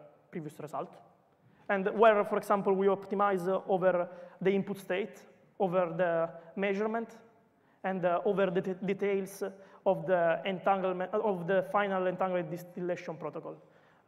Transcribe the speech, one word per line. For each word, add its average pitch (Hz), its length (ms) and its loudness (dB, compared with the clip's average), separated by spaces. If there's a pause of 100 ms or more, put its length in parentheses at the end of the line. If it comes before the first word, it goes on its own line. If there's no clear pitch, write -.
(300)
previous 156 300 -12
result. 147 340 -10 (760)
And 196 200 0 (100)
where, 208 260 8
for 202 140 -2
example, 202 340 2
we 196 140 2
optimize, 196 600 0
uh, 190 220 0
over 180 400 2 (320)
the 180 100 2
input 196 280 -2
state, 190 420 -6 (400)
over 180 360 2
the 170 340 2 (280)
measurement, 214 500 -2 (760)
and, 190 200 -2
uh, 175 200 2
over 196 260 2
the 185 100 0
de-, 190 140 -2
details 196 680 -2 (420)
of 170 220 2
the 170 380 4
entanglement, 185 680 0
of 202 340 0
the 185 240 2
final 190 360 0
entanglement 180 440 -2
distillation 175 680 -8
protocol. 156 400 -12 (520)